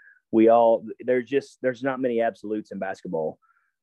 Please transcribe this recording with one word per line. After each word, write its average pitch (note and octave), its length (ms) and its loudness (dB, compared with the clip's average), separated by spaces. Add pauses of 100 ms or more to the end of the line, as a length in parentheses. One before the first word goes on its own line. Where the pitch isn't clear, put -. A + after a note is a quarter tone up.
(320)
We A2+ 160 6
all, A2+ 380 4 (140)
there's B2 280 -2
just, C#3 320 -6
there's B2+ 220 -4
not C3 180 -4
many A#2+ 200 -2
absolutes G#2+ 520 -6
in G2 60 -12
basketball. F#2 600 -8 (440)